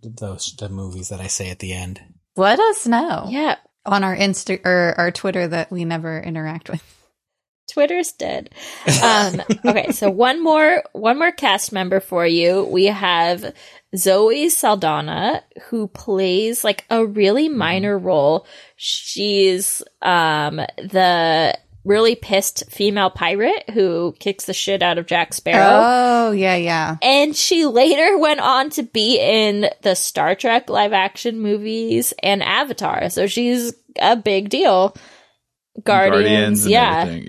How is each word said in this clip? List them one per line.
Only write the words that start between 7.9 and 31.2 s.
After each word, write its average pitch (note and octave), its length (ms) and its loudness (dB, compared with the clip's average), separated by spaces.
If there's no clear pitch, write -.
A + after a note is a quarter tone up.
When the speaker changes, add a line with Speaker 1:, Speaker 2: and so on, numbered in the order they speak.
Speaker 3:
dead. - 360 -8
Um, G#3 400 2
Speaker 1:
<laughs> - 120 -6
Speaker 3:
okay, A#3+ 260 0
so G3+ 180 0
one B3+ 340 0
more, D#4 480 2
one A3+ 280 0
more E4+ 120 2
cast G#3 400 -2
member F#3+ 300 0
for F3 240 -2
you. E3+ 400 2
We F#3 200 2
have F3+ 680 0
Zoe A3 540 4
Saldana, E3+ 920 -2
who A3 180 -4
plays, G3 800 -2
like, G#3 240 -2
a A3+ 160 2
really G#3+ 420 2
Speaker 1:
Mm-hmm. D4 100 -4
Speaker 3:
minor F#3+ 400 -2
role. E3+ 480 2
She's, G3 1040 0
um, D#3 560 0
the E3+ 800 0
really A3 300 4
pissed - 540 -4
female G3+ 400 0
pirate G#3 640 -2
who F3 460 0
kicks - 260 -6
the F#3+ 80 -6
shit G3 300 -2
out F3 140 0
of E3+ 100 -6
Jack E3+ 260 -2
Sparrow. G3 480 4
Speaker 2:
Oh, A#3+ 500 4
yeah, F#3+ 260 2
yeah. E3 440 -2
Speaker 3:
And C#4+ 340 4
she E4 300 2
later D#4 520 4
went D4+ 240 2
on C4 300 2
to C#4 120 -4
be A#3 340 0
in G#3 520 2
the F#3 140 2
Star E3 400 -2
Trek A#3 340 -2
live G#3 240 0
action A3 460 -2